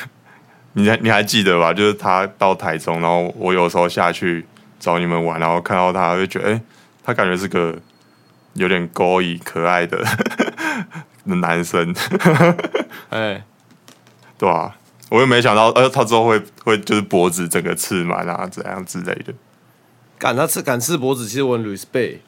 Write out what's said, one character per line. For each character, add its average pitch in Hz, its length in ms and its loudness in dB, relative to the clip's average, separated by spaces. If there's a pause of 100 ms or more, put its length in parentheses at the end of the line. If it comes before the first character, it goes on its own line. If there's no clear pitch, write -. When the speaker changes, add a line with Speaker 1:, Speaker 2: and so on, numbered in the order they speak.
(720)
Speaker 1:
你 101 160 2
还， 113 80 2
你 113 140 0
还 104 120 4
记 107 200 0
得 90 160 4
吧？ 85 120 4
就 101 140 2
是 104 80 4
他 98 320 0 (120)
到 95 180 2
台 85 200 -6
中， 82 260 -4
然 85 80 0
后 87 280 0
我 92 160 0
有 87 160 2
时 92 80 -2
候 87 100 4
下 87 240 0
去 85 320 -4 (360)
找 87 180 0
你 87 80 -2
们 85 180 0
玩， 82 160 -2
然 82 80 0
后 85 140 0
看 98 160 -2
到 90 160 2
他， 90 220 0
就 95 100 0
觉 95 140 -6
得， 98 100 0
哎， 113 100 0 (440)
他 123 100 -4
感 101 140 0
觉 90 100 0
是 95 100 -4
个 85 300 -2 (800)
有 90 120 0
点 90 220 0
勾 92 320 2
引 87 180 -4
可 82 260 -6
爱 87 220 2
的， 90 160 -4 (600)
<laughs> 226 600 -10
的 - 100 -2
男 85 280 0
生。 85 320 -2 (540)
<laughs> - 600 -4
Speaker 2:
哎。 107 340 -4 (920)
Speaker 1:
对 95 120 2
啊， 85 260 0 (340)
我 113 120 4
又 135 40 6
没 120 160 4
想 113 140 4
到， 113 140 6
呃， 127 180 4
他 131 160 2
之 113 100 -2
后 113 140 4
会， 110 140 4 (220)
会 110 160 2
就 113 140 -4
是 104 80 2
脖 92 280 2
子 87 180 -4
整 82 160 -2
个 87 100 -2
刺 87 300 -4
满 87 260 -4
啊， 92 180 -6
怎 - 180 -12
样 95 200 -10
之 90 140 -10
类 87 160 -6
的。 - 180 -12 (840)
Speaker 2:
干， 127 160 0
他 147 100 2
刺， 160 160 -2
敢 127 160 -2
刺 156 200 -2
脖 131 180 0
子， 123 100 -8
其 107 100 -8
实 139 80 -2
我 123 140 0
很 113 80 -4
respect。 98 520 -4 (100)